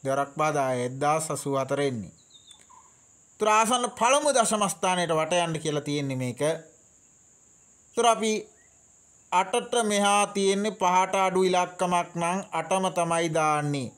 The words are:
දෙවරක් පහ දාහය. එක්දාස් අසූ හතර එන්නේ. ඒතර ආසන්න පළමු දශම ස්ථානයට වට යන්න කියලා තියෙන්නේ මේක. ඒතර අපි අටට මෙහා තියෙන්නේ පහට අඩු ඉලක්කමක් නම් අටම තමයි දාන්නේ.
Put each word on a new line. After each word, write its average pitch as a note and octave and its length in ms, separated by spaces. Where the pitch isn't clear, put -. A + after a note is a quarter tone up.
දෙවරක් C#3 300
පහ D#3 220
දාහය. C3 300
එක්දාස් D3 480
අසූ C#3 260
හතර C3+ 240
එන්නේ. A#2+ 320
ඒතර - 240
ආසන්න A3+ 420
පළමු C#4+ 400
දශම A3 360
ස්ථානයට F3+ 460
වට D#3 280
යන්න E3 200
කියලා D3 280
තියෙන්නේ C#3+ 280
මේක. B2+ 260
ඒතර - 1600
අපි A3 260
අටට F#3+ 500
මෙහා G3+ 440
තියෙන්නේ G3 460
පහට F#3 440
අඩු F#3 280
ඉලක්කමක් F3+ 680
නම් E3+ 260
අටම E3 400
තමයි E3+ 400
දාන්නේ. D3 680